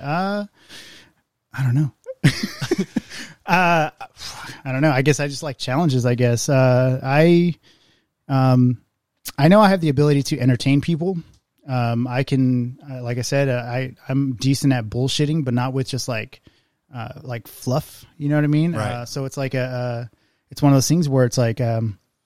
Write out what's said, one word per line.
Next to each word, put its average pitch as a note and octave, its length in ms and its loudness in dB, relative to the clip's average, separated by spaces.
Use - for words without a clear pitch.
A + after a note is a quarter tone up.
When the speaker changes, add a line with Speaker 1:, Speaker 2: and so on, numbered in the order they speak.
Speaker 1:
Uh, F#3+ 440 -4
I C3+ 100 -4
don't B2 120 0
know. D3 160 0
<laughs> - 640 -2
Uh, E3+ 440 2
I C3+ 60 -8
don't C3 100 -2
know. D#3 100 4
I C3+ 120 2
guess C#3+ 160 2
I C#3+ 80 -2
just C#3 160 -10
like D3 160 -10
challenges, C3 440 0
I B2 120 2
guess. A#2+ 340 0
Uh, B2+ 540 4
I, E3+ 500 4
um, B2+ 540 4
I D3+ 120 6
know G#3 120 8
I G3+ 80 8
have F#3+ 120 2
the D#3+ 80 0
ability C#3+ 340 2
to C#3+ 160 -4
entertain C3+ 420 2
people. E3+ 360 -2
Um, A#2+ 400 -2
I B2 160 -2
can, B2+ 560 0
uh, B2+ 140 -14
like A#2+ 160 -4
I - 20 -2
said, C#3 280 0
uh, B2 140 -2
I, B2+ 300 -6
I'm C3+ 240 0
decent C3+ 400 0
at A#2+ 120 -2
bullshitting, C#3 600 -2
but B2 80 -2
not B2 200 -2
with C3 140 -4
just, C3 200 -8
like, A#2 340 -8
uh, A#2+ 180 -12
like, A#2+ 260 -12
fluff. - 560 -6
You C#3+ 120 -4
know D3 60 0
what D3 100 2
I - 20 0
mean? D#3 280 2
Speaker 2:
Right. G#2+ 160 -2
Speaker 1:
Uh, A#2+ 140 -8
so C3+ 200 -8
it's C3 120 -12
like C3 160 -4
a, C3 80 -2
uh, B2 440 -6
it's - 140 -6
one C#3+ 80 6
of C#3 40 6
those C3 120 4
things D#3+ 200 2
where C3+ 180 2
it's A#2 120 -2
like, A#2 240 0
um, A2+ 380 -2